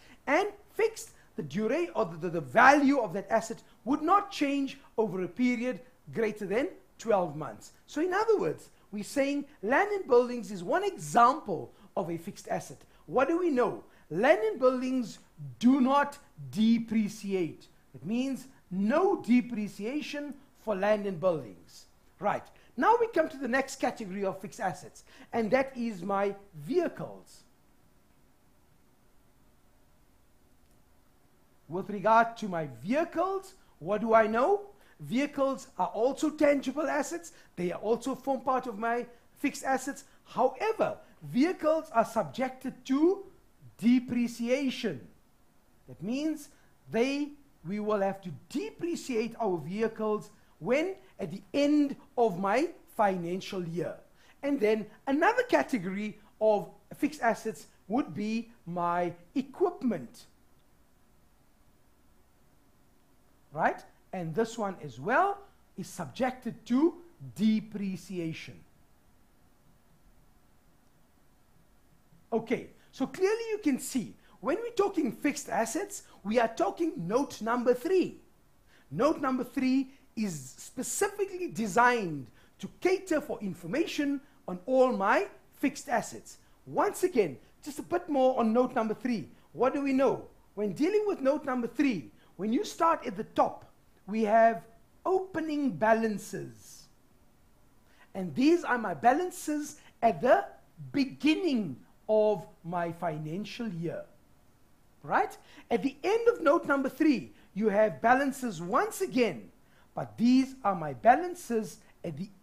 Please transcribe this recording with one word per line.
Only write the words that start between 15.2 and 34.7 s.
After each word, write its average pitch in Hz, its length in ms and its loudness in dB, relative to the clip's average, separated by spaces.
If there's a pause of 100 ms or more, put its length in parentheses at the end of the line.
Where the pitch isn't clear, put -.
do 262 220 6
not 277 360 2 (340)
depreciate. 208 1160 0 (280)
It 123 100 -14
means 247 420 -4 (220)
no 285 520 2
depreciation 247 1120 -2 (260)
for 214 160 -2
land 202 300 2
and 190 140 -6
buildings. 147 640 -4 (340)
Right. 165 240 -2 (340)
Now 392 220 6
we 466 80 2
come 320 220 2
to 269 80 -14
the 269 100 -6
next 262 280 0
category 202 480 -4
of 190 160 -2
fixed - 200 -14
assets, 185 440 -8 (280)
and 220 200 0
that 269 240 2
is 233 260 -6
my 196 340 -2 (200)
vehicles. 151 880 -6 (4000)
With 185 220 -6
regard 220 480 2
to 214 100 -8
my 165 200 -4 (140)
vehicles, 330 720 -2 (260)
what 190 220 -2
do 226 120 0
I 220 140 8
know? 277 340 2 (380)